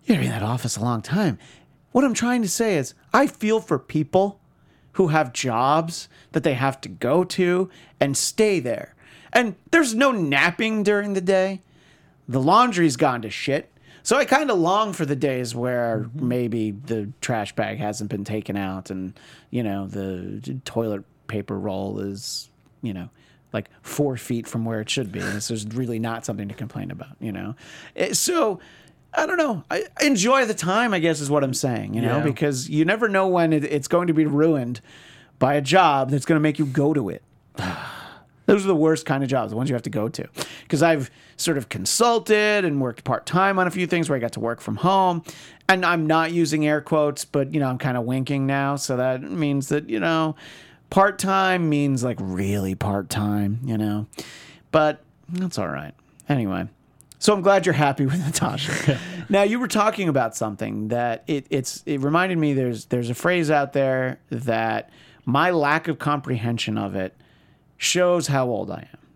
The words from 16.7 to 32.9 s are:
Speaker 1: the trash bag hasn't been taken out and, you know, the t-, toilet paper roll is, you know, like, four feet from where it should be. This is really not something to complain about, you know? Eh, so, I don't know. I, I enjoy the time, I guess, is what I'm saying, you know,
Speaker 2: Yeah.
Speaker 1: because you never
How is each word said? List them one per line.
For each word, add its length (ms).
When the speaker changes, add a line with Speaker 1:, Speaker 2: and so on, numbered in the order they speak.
Speaker 1:
the 380
trash 320
bag 240
hasn't 320
been 140
taken 320
out 340
and, 280
you 120
know, 240
the 560
t-, 240
toilet 380
paper 320
roll 420
is, 500
you 100
know, 160
like, 160
four 380
feet 280
from 200
where 160
it 80
should 220
be. 80
This 300
is 180
really 320
not 260
something 220
to 60
complain 360
about, 280
you 140
know? 220
Eh, 160
so, 480
I 120
don't 100
know. 340
I, 140
I 60
enjoy 400
the 80
time, 400
I 40
guess, 220
is 100
what 140
I'm 80
saying, 400
you 80
know, 160
Speaker 2:
Yeah. 80
Speaker 1:
because 460
you 160
never 240